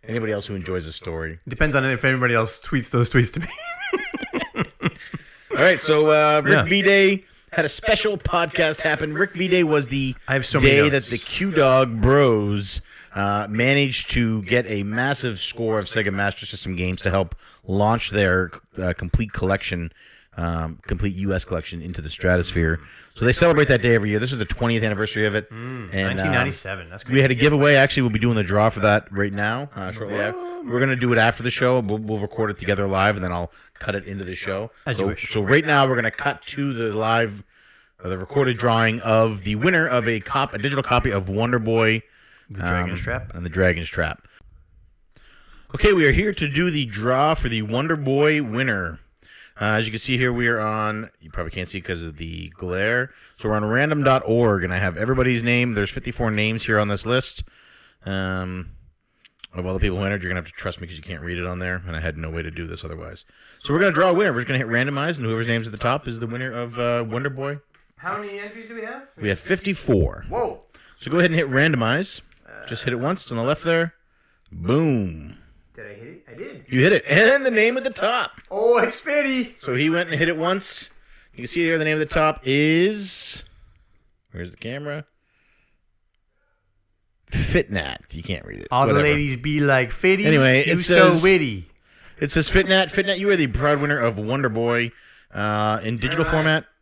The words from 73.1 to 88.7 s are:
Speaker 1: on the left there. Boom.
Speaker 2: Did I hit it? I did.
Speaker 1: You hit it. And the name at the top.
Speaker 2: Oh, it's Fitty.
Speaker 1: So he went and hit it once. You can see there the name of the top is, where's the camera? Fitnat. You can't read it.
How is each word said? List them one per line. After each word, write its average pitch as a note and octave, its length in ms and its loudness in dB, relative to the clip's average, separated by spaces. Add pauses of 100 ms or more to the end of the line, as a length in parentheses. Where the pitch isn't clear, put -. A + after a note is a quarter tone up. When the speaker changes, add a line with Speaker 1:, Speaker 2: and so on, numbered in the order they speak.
Speaker 1:
on A#2+ 80 -8
the A2+ 60 -2
left D3 220 -2
there. E3 300 0 (580)
Boom. F#2+ 840 0 (400)
Speaker 2:
Did A2 120 -18
I G2+ 60 -16
hit A2+ 140 -18
it? - 220 -20
I A#2 40 -20
did. - 340 -16
Speaker 1:
You B2+ 140 2
hit F#3 100 6
it. F3+ 160 2
And A3+ 380 6
the B3+ 60 4
name A3+ 260 2
at C4 80 -4
the C4+ 40 -2
top. G#3+ 520 -4 (100)
Speaker 2:
Oh, A3+ 280 4
it's A#3 200 -2
Fitty. C#4 600 -2
Speaker 1:
So C3 160 -6
he D3 140 2
went E3+ 200 0
and D3+ 100 -2
hit E3 80 2
it E3+ 100 0
once. F#3 520 -4 (440)
You - 100 -20
can B2 40 -8
see E3+ 180 -2
there E3 120 0
the D#3 80 0
name D#3 80 0
of D#3 60 0
the D#3 60 0
top D#3 380 0
is, E3+ 1000 0 (880)
where's F2 200 -12
the - 60 -20
camera? C#3+ 480 -10 (2250)
Fitnat. - 840 -2
You E2 80 -12
can't F2+ 220 -8
read G1+ 160 -14
it. - 100 -14